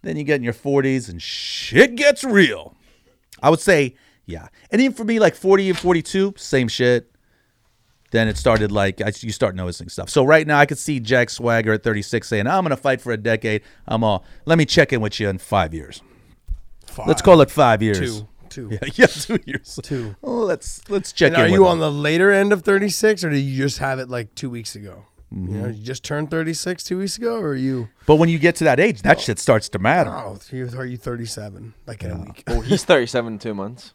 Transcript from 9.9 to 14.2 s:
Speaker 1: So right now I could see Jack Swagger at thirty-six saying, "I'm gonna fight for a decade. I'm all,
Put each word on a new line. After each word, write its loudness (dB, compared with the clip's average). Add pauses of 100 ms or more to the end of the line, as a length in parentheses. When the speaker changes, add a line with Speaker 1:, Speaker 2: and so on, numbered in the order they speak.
Speaker 1:
So 2
right 4
now 2
I 6
could -8
see -4
Jack 0
Swagger 0
at -2
thirty-six -4
saying, -2
"I'm 0
gonna -2
fight -2
for -10
a -2
decade. -2 (260)
I'm -2
all, 0 (220)